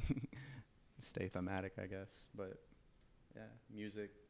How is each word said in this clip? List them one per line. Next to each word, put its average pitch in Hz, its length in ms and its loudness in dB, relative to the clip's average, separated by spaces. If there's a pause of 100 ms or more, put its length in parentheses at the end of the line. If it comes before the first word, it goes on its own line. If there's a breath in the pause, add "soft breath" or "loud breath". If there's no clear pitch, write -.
<laughs> - 200 6 (680 loud breath)
stay - 300 2
thematic, 95 520 4
I 95 60 0
guess. 95 480 -4
But, 98 240 -2 (800)
yeah, 110 60 -8 (300)
music, 104 380 0 (200)